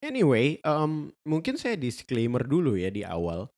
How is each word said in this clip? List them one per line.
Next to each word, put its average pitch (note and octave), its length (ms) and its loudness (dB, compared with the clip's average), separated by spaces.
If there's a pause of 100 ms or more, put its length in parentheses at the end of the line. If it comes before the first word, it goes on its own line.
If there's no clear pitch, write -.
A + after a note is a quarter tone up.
Anyway, D#3 640 4
em, D3+ 560 0
mungkin D#3+ 320 -2
saya A#3+ 240 -4
disclaimer B2 640 -2
dulu C#3+ 320 2
ya F#2 160 0
di G2+ 160 -6
awal E2+ 400 -4 (120)